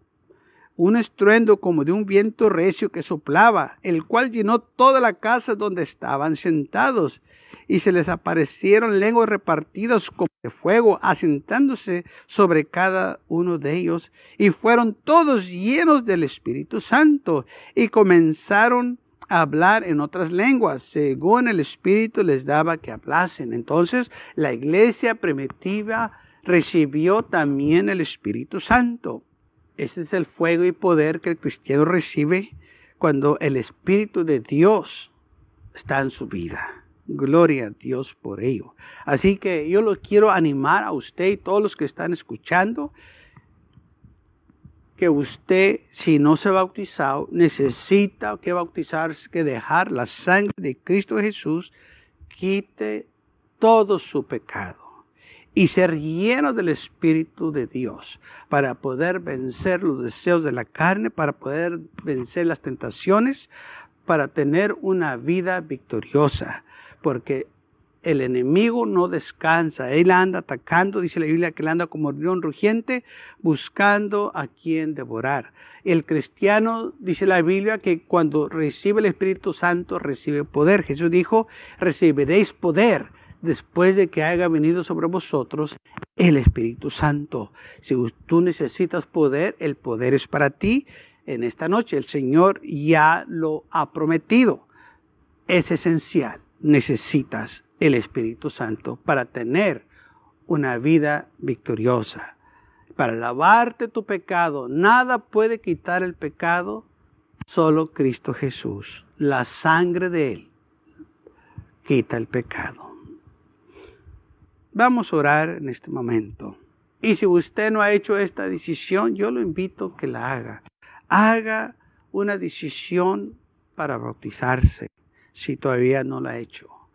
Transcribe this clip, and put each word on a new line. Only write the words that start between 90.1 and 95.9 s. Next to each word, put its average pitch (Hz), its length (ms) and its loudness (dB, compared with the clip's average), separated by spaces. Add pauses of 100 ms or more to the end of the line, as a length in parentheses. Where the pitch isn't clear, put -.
es - 140 0
para 143 220 0
ti 240 360 -2 (400)
en 123 160 -6
esta 120 260 -6
noche. 214 280 -2
El 135 80 -4
Señor 151 580 2
ya 156 640 2
lo 160 420 -6
ha 156 220 -4
prometido. 165 720 0 (840)
Es 180 220 2
esencial. 160 680 -2 (200)